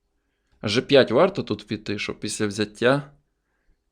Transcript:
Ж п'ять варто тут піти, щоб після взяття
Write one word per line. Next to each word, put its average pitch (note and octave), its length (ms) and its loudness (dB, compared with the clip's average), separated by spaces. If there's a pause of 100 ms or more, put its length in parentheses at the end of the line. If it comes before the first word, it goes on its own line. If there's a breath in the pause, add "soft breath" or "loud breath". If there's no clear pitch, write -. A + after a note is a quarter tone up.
(640)
Ж A2+ 180 -2
п'ять B2+ 280 4
варто D3+ 320 2
тут - 240 -8
піти, G#2 320 -8
щоб - 220 -8
після G#2+ 260 -6
взяття A#2 680 -2 (800)